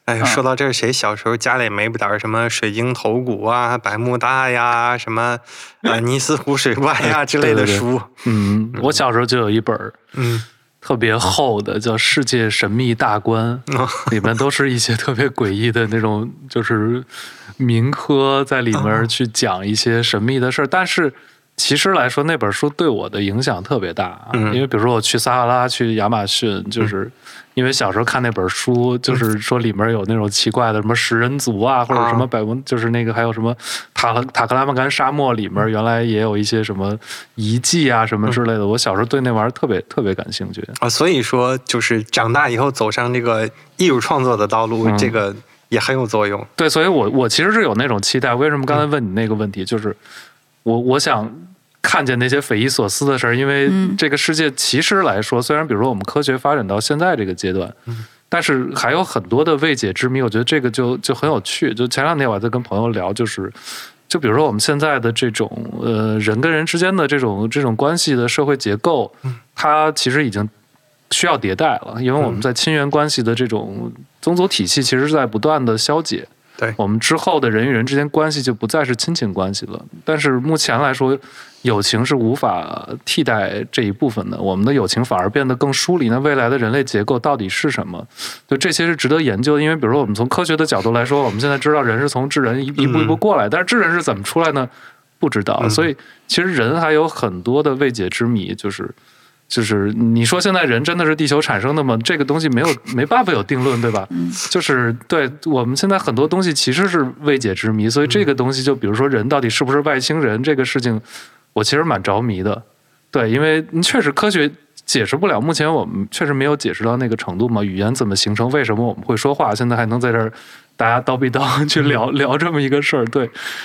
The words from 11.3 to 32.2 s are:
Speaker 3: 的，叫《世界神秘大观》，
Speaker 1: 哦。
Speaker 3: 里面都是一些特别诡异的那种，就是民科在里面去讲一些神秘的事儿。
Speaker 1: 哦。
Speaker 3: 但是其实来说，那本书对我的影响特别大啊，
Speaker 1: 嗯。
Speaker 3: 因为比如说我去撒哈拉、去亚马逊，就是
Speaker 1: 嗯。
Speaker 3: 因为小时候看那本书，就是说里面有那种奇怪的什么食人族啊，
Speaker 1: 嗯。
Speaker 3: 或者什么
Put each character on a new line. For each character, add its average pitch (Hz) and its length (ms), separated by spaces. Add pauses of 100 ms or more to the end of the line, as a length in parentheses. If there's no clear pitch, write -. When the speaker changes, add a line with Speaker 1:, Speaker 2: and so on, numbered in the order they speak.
Speaker 3:
的， 101 180
叫 113 200
《世 - 260
界 117 240
神 104 220
秘 117 240
大 113 240
观》， 113 420 (160)
Speaker 1:
哦。 123 120 (240)
Speaker 3:
里 110 80
面 110 160
都 135 120
是 139 220
一 123 80
些 113 160
特 123 180
别 127 160
诡 123 220
异 110 220
的 113 160
那 113 100
种， 110 320 (180)
就 117 140
是 113 420 (520)
民 117 340
科 139 540
在 135 180
里 117 140
面 107 320
去 123 180
讲 98 400
一 107 80
些 117 260
神 113 220
秘 131 160
的 127 140
事 151 100
儿。 - 20
Speaker 1:
哦。 135 60
Speaker 3:
但 180 160
是 160 260 (440)
其 - 200
实 190 160
来 135 160
说， 143 160
那 165 140
本 107 120
书 147 200
对 160 180
我 101 180
的 107 160
影 101 200
响 104 200
特 127 160
别 92 140
大 92 140
啊， - 260
Speaker 1:
嗯。 110 220
Speaker 3:
因 127 80
为 139 40
比 123 120
如 104 40
说 120 120
我 113 60
去 - 180
撒 123 160
哈 127 100
拉、 123 240
去 117 280
亚 104 120
马 110 160
逊， 98 460
就 110 160
是 98 180
Speaker 1:
嗯。 123 80 (420)
Speaker 3:
因 127 100
为 127 60
小 113 220
时 95 60
候 117 60
看 123 180
那 120 80
本 92 180
书， 123 500
就 127 160
是 113 240
说 123 200
里 117 140
面 107 200
有 107 140
那 110 80
种 107 160
奇 - 200
怪 117 220
的 107 80
什 104 60
么 113 80
食 117 240
人 123 200
族 110 220
啊， 123 220
Speaker 1:
嗯。 120 40
Speaker 3:
或 131 80
者 120 140
什 117 60
么 123 120